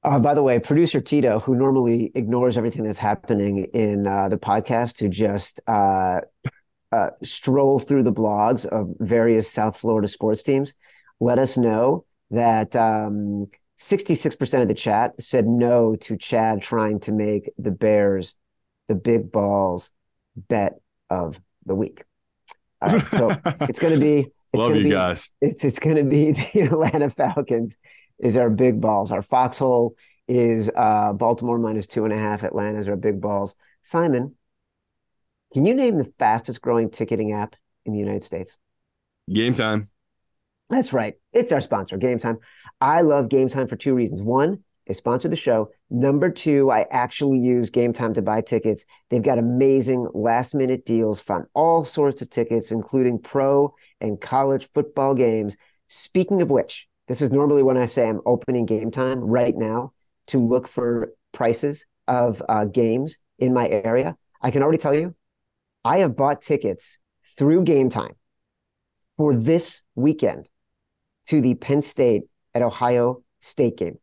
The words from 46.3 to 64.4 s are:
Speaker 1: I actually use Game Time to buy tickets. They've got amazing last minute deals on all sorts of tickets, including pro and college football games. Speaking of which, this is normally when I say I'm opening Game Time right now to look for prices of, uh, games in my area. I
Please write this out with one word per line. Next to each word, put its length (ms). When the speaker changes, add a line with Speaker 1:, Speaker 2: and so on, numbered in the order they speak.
Speaker 1:
I 220
actually 480
use 300
Game 240
Time 220
to 60
buy 200
tickets. 440
They've 140
got 160
amazing 720
last 400
minute 320
deals 440
on 260
all 300
sorts 360
of 80
tickets, 420
including 480
pro 540
and 200
college 520
football 420
games. 420
Speaking 560
of 80
which, 360
this 160
is 80
normally 320
when 120
I 120
say 200
I'm 200
opening 400
Game 240
Time 280
right 380
now 360
to 100
look 300
for 460
prices 560
of, 400
uh, 180
games 520
in 160
my 120
area. 480
I 120